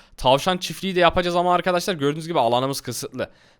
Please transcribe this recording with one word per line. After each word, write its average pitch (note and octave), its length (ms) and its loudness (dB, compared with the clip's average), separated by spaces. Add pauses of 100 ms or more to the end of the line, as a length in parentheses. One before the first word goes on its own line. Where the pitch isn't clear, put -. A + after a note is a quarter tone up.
(180)
Tavşan C#3 400 2
çiftliği F3+ 380 -6
de F3+ 40 2
yapacağız F3 360 2
ama F3+ 180 2
arkadaşlar F3 400 0
gördüğünüz D3+ 340 -2
gibi E3+ 120 0
alanımız B2+ 420 0
kısıtlı. - 480 -8 (300)